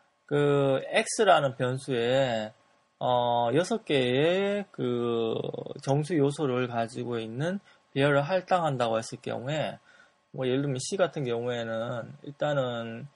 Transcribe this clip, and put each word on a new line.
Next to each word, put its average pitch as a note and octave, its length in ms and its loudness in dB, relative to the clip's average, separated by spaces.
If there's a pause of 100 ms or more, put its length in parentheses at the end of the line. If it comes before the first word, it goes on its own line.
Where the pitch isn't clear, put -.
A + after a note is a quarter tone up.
(260)
그 C#3+ 540 2 (380)
X라는 D#3 380 6
변수에, B2 960 0 (480)
어, A#2+ 540 2
여섯 F3+ 300 0
개의 E3+ 840 2
그 A#2+ 640 -2 (480)
정수 D3+ 340 0
요소를 C#3 520 0
가지고 A#2+ 500 -4
있는 C3 400 -4 (360)
배열을 C#3 280 4
할당한다고 D3+ 720 0
했을 A2+ 240 -4
경우에, A#2 580 -6 (520)
뭐 C3+ 160 -6
예를 C3 160 2
들면 C#3 160 -2
C G3 180 -6
같은 E3+ 280 0
경우에는 A#2 1000 -4
일단은, B2+ 920 -4